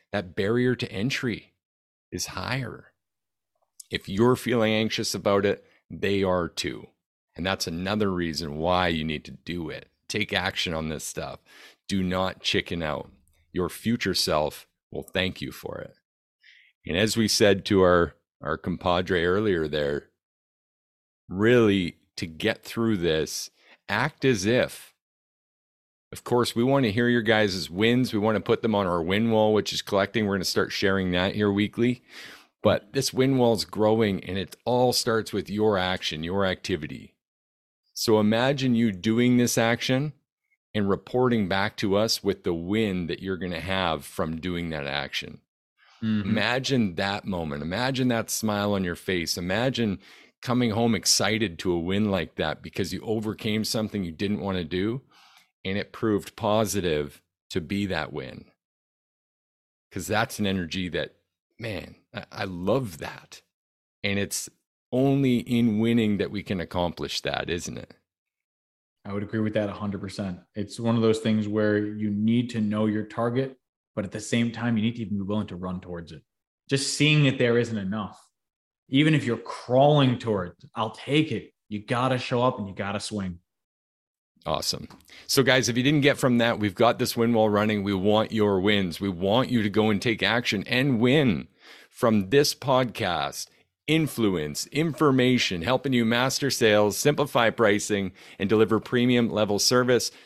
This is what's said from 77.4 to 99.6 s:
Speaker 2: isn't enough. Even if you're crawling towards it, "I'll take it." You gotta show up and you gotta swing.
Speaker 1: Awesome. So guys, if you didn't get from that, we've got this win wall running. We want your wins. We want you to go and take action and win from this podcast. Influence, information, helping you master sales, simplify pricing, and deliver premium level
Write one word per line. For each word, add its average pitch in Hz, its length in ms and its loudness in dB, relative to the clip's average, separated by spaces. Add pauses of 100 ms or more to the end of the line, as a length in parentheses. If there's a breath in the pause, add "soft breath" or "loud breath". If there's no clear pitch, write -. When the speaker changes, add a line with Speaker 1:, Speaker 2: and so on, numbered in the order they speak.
Speaker 2:
isn't 113 220 -2
enough. 98 420 -6 (680)
Even 151 260 4
if 127 100 2
you're 113 140 -2
crawling 131 800 4
towards 98 440 -4
it, - 120 -20
"I'll 110 160 -4
take 147 420 0
it." 95 200 -8 (160)
You 104 160 -8
gotta 127 340 0
show 120 240 -2
up 123 160 0
and 101 100 -8
you 95 60 -12
gotta 101 260 -6
swing. 95 380 -6 (1080)
Speaker 1:
Awesome. - 440 -4 (380 loud breath)
So - 160 2
guys, 127 260 2
if 117 80 -2
you 127 60 0
didn't 143 200 4
get 135 160 4
from 123 200 4
that, 117 220 2
we've 104 140 0
got 120 260 4
this 120 160 -2
win 117 160 2
wall 110 160 4
running. 104 340 2
We 101 120 0
want 104 360 4
your 104 300 2
wins. 98 400 2
We 98 80 -2
want 98 420 2
you 117 120 2
to 104 80 -2
go 110 200 4
and 101 100 2
take 110 220 -2
action 107 460 0
and 127 320 2
win 123 480 4 (420 loud breath)
from 107 400 2
this 143 240 4
podcast. 101 920 -2 (400 soft breath)
Influence, 104 800 0
information, 127 920 2
helping 127 300 0
you 120 120 4
master 123 460 0
sales, 104 460 4
simplify 139 540 2
pricing, 101 640 2 (240 loud breath)
and 101 120 -2
deliver 107 320 4
premium 120 500 2
level 104 300 0